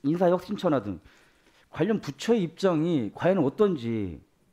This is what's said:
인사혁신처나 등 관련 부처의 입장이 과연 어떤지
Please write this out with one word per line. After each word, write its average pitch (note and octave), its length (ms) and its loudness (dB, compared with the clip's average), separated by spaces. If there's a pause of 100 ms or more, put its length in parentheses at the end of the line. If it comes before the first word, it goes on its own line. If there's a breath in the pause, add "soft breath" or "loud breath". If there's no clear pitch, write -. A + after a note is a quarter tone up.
인사혁신처나 F3 800 0
등 G2 180 -8 (680 soft breath)
관련 G3+ 320 -2
부처의 G#3+ 420 -2
입장이 D#3+ 720 0
과연 F#3 300 2
어떤지 A#2 800 -2 (300)